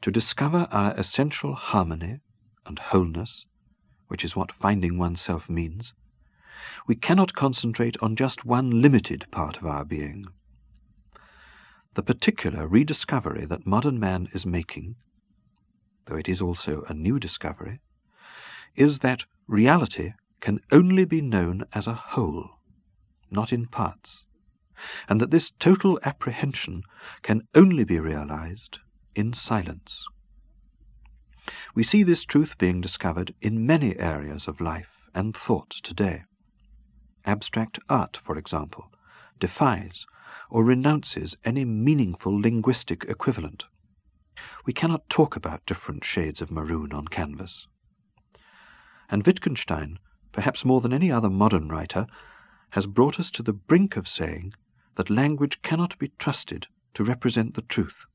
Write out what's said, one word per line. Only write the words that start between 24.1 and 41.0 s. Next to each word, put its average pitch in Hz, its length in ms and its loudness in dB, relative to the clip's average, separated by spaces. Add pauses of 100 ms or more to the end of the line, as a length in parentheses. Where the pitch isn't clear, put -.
and 107 100 4
that 123 100 0
this 160 280 4
total 185 460 4
apprehension 127 800 -6 (380)
can 110 340 -2
only 170 300 8
be 90 160 0
realized 78 800 -8 (360)
in 110 200 -2
silence. - 720 -4 (1700)
We 113 80 2
see 208 200 6
this 175 220 4
truth - 320 2
being 90 240 2
discovered 90 640 -2
in 113 240 0
many 143 320 4
areas 73 500 -4
of - 100 -10
life 80 560 -8
and 104 220 -4
thought - 320 -2
today. 87 560 -4 (1000)
Abstract 104 520 -2 (120)
art, 123 260 0
for - 220 -8
example, 78 520 -8 (480)
defies 95 680 0 (420)
or 113 160 4
renounces 131 800 2